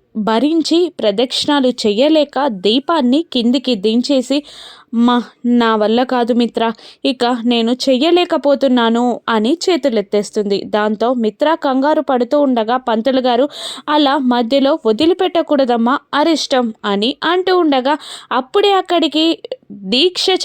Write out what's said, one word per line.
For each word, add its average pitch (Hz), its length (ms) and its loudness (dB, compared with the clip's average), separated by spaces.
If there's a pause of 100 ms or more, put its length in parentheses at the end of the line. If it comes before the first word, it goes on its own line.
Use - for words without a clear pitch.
(180)
భరించి 294 840 0
ప్రదక్షిణాలు 254 680 0
చెయ్యలేక 269 800 0
దీపాన్ని 247 840 0
కిందికి 247 420 0
దించేసి, 247 680 0 (500)
"మా, 240 300 2 (220)
నా 233 300 2
వల్ల 220 280 2
కాదు 247 300 -2
మిత్ర, 226 380 0 (340)
ఇక 262 200 -2 (200)
నేను 233 260 0
చెయ్యలేకపోతున్నాను" 262 1600 2
అని 226 280 0 (120)
చేతులెత్తేస్తుంది. 208 960 -2
దాంతో 214 500 -2
మిత్ర 254 500 0
కంగారు 285 380 0
పడుతూ 262 400 0
ఉండగా 247 360 0
పంతులు 254 440 -2
గారు, 247 280 0 (400)
"అలా 294 280 2
మధ్యలో 269 680 0
వదిలిపెట్టకూడదమ్మా, 294 1120 0 (140)
అరిష్టం" 269 600 0 (120)
అని 208 380 -2
అంటూ 359 340 0
ఉండగా 285 400 2 (340)
అప్పుడే 403 400 0
అక్కడికి 330 720 0 (300)
దీక్ష 233 560 0 (180)